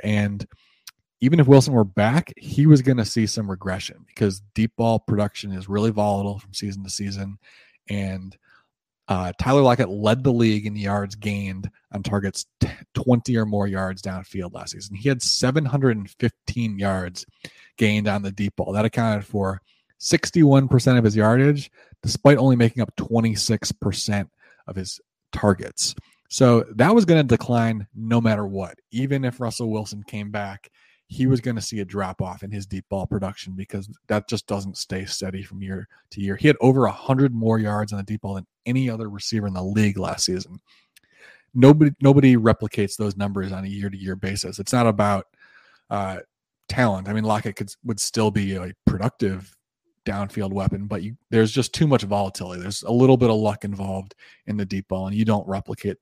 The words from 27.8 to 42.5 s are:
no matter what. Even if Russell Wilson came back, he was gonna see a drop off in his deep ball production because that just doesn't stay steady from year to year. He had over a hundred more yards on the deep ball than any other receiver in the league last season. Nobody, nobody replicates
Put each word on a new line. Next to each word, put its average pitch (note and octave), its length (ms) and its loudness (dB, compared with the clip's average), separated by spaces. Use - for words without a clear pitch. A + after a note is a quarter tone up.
no A2+ 280 0
matter G#2 260 0
what. F#2+ 320 -10
Even C3+ 340 -4
if B2 160 -8
Russell A#2 280 -6
Wilson G#2 340 -8
came G#2 280 -12
back, G2+ 400 -10
he B2+ 200 -2
was C3 140 2
gonna A#2 200 -6
see A2 200 -8
a G2 40 -8
drop F#2 360 -6
off F#2 200 -10
in G2 100 -14
his G2+ 140 -10
deep F#2+ 240 -12
ball F#2+ 160 -4
production F#2+ 480 -8
because G2 360 -12
that G#2+ 220 -4
just - 180 -6
doesn't G2 300 -8
stay F#2+ 280 -10
steady F#2+ 380 -10
from G2 180 -16
year F#2+ 280 -10
to G#2 100 -12
year. G2 160 -4
He D3+ 100 2
had C#3+ 140 6
over C3 240 6
a G2 60 0
hundred C3 440 0
more A2+ 240 2
yards G#2 320 -2
on G2+ 60 -6
the G2 60 -6
deep G#2 180 -8
ball G2 140 -8
than F#2 120 -12
any B2+ 240 0
other A2 200 -6
receiver G2+ 360 -6
in G2 80 -4
the F#2 80 -6
league G2+ 360 0
last E2 280 -4
season. G2 340 -6
Nobody, C#3+ 380 10
nobody C3+ 360 8
replicates G#2+ 580 0